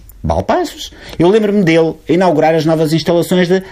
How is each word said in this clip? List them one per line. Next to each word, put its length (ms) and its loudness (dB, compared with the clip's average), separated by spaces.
Valpaços, 680 -4
eu 100 2
lembro-me 360 2
dele 320 2
a 60 0
inaugurar 400 2
as 120 0
novas 280 0
instalações 540 0
da 240 0